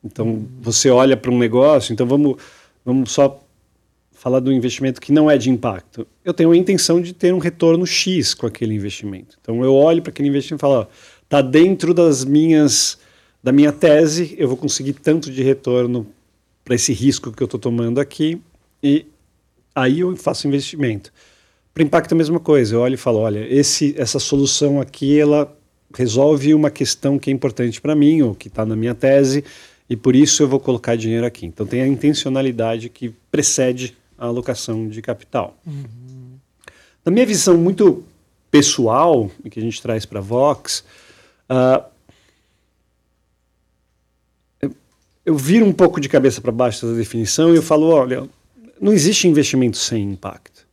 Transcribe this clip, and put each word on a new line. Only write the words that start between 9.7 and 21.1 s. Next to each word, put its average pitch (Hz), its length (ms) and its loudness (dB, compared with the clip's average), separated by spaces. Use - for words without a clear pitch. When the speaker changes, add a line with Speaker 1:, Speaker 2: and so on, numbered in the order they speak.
Speaker 1:
olho 165 260 4
pra 170 100 -10
aquele 143 200 -4
investimento 139 300 -4
e 151 60 -2
falo, 135 140 2
"Ó, 101 60 -8
tá 143 140 2
dentro 165 500 2
das 160 320 2
minhas, 151 720 2
da 127 100 0
minha 143 180 6
tese, 156 680 2
eu 147 100 0
vou 123 80 -2
conseguir 139 380 -6
tanto 151 360 -2
de 131 120 -6
retorno 123 640 0
pra 123 100 -2
esse - 200 -2
risco 127 360 -2
que 110 120 -8
eu 123 40 -4
tô 117 120 -10
tomando 120 420 -4
aqui", 156 400 -6
e 147 220 0
aí 135 260 0
eu 180 160 -4
faço 143 320 -6
investimento. 139 640 -6